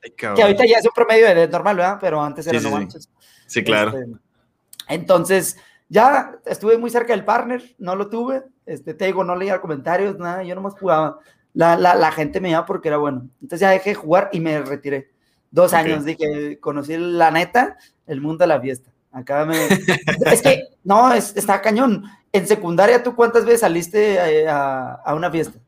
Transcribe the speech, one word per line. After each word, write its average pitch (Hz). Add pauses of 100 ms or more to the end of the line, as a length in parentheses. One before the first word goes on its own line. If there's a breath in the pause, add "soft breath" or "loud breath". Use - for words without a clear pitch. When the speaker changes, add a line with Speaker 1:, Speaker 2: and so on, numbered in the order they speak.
Speaker 1:
Ay, -
cabrón. -
Speaker 2:
Que 226
ahorita 202
ya 233
es 208
un 233
promedio 226
de 185
Dead 165
normal, 175
¿verdad? 185
Pero 156
antes 147
Speaker 1:
Sí, 165
Speaker 2:
era 120
Speaker 1:
sí, 110
Speaker 2:
no 113
Speaker 1:
sí. 107
Speaker 2:
manches. 98 (380 soft breath)
Speaker 1:
Sí, 113
claro. 107
Speaker 2:
Este, 120 (760)
entonces, 175 (320 soft breath)
ya 254 (140)
estuve 220
muy 233
cerca 233
del 202
partner, 240
no 180
lo 202
tuve, 247 (220)
este, 156
te 156
digo, 185
no 180
leía 185
comentarios, 175
nada, 175
yo 180
nomás 190
jugaba. 156 (340 soft breath)
La, 170
la, 180
la 160
gente 151
me 180
iba 160
porque 175
era 147
bueno. 131 (140)
Entonces 165
ya 190
dejé 190
de 196
jugar 175
y 175
me 156
retiré. 139 (400)
Dos 175
Speaker 1:
Ok. 170
Speaker 2:
años, 160
dije, 147
conocí 147
la 170
neta, 180 (280 soft breath)
el 139
mundo 160
de 175
la 147
fiesta. 127 (200)
Acá 139
me, 160
Speaker 1:
<laughs> 160
Speaker 2:
es -
que, 269 (200)
no, 220
es, -
está 196
cañón. 220 (280 loud breath)
En 185
secundaria, 202
¿tú 240
cuántas 233
veces 226
saliste, 175
eh, 160
a, 135 (100)
a 151
una 165
fiesta? 147 (100)